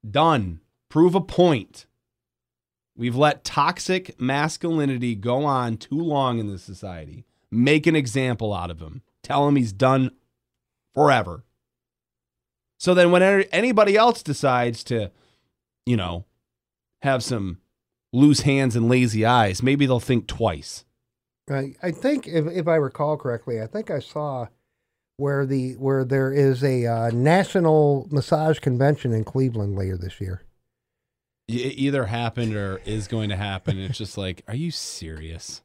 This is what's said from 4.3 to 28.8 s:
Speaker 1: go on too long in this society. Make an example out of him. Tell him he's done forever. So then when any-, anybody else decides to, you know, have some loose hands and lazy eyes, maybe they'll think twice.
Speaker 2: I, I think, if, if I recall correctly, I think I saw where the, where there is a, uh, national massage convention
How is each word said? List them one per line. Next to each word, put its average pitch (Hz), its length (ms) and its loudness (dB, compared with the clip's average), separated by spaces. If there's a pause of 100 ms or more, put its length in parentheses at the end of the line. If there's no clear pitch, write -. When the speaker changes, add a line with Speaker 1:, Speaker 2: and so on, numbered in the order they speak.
Speaker 1:
go 120 300 -2
on 123 320 -2
too - 240 -6
long 135 380 -2
in 107 80 -6
this 98 160 -10
society. 87 640 -16 (260)
Make 139 360 4
an 160 80 4
example 120 580 -2
out 87 180 -6
of 82 80 -14
him. 80 220 -16 (200)
Tell 143 260 0
him 143 100 4
he's 113 160 0
done 131 380 2 (840)
forever. 123 500 2 (1400)
So 180 140 2
then 175 180 8
when 180 100 6
any-, 190 300 4
anybody 208 440 4
else 226 280 2
decides 123 640 0
to, 107 260 -4 (760)
you 123 120 2
know, 87 280 -6 (760)
have 135 220 0
some 98 360 -6 (540)
loose 139 280 6
hands 135 340 2
and 117 140 2
lazy 113 360 2
eyes, 110 360 2
maybe 139 240 2
they'll 127 140 2
think 120 280 -2
twice. 87 560 -6 (680)
Speaker 2:
I, 139 240 -6 (100)
I 180 80 -4
think, 277 360 -4
if, 165 200 -2
if 170 200 -4
I 165 80 2
recall 151 420 -2
correctly, 117 440 -6
I 110 60 -8
think 208 240 -8
I 147 80 -4
saw 139 480 -8 (680)
where 139 280 0
the, 131 280 -2
where 135 300 0
there 135 300 0
is 135 300 4
a, 127 240 2
uh, 117 240 0
national 151 1000 4
massage 151 480 0
convention 131 540 0